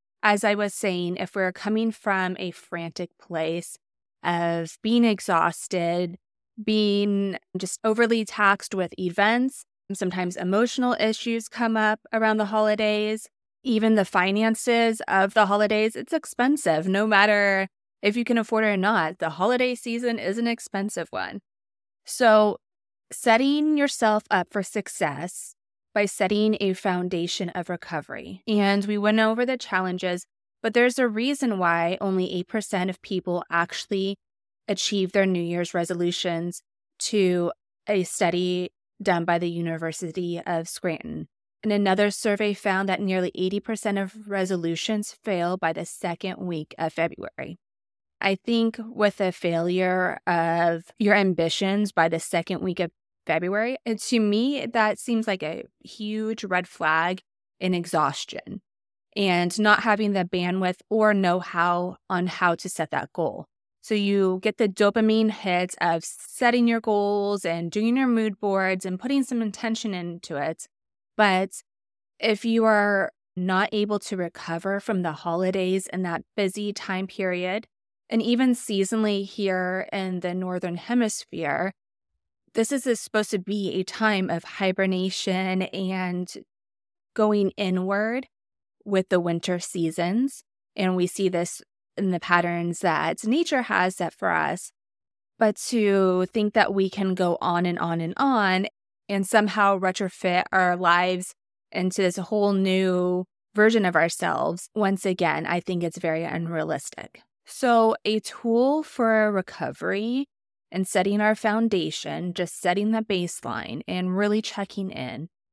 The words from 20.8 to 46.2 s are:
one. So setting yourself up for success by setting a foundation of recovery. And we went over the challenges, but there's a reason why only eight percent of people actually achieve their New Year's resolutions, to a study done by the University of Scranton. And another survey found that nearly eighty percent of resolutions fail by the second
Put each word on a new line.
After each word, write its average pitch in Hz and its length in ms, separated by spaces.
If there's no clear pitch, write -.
one. - 300
So 214 540
setting 285 640
yourself 226 540
up 180 200
for 202 120
success - 920
by 208 100
setting 208 560
a 190 140
foundation 180 760
of 175 200
recovery. - 760
And 202 380
we 208 140
went 214 200
over 220 280
the 262 100
challenges, 185 720
but 220 120
there's 240 240
a 254 100
reason 233 500
why 170 420
only 190 340
eight 180 140
percent 190 420
of 185 120
people 180 480
actually 190 640
achieve 196 440
their 196 140
New 180 160
Year's 175 320
resolutions, 175 840
to 180 520
a 202 140
study 180 680
done 175 220
by 170 140
the 170 120
University 170 960
of 165 240
Scranton. 156 600
And 214 100
another 202 380
survey 208 420
found 196 360
that 185 120
nearly 185 340
eighty 190 240
percent 208 380
of 202 320
resolutions 190 960
fail 180 320
by 165 160
the 160 140
second 185 520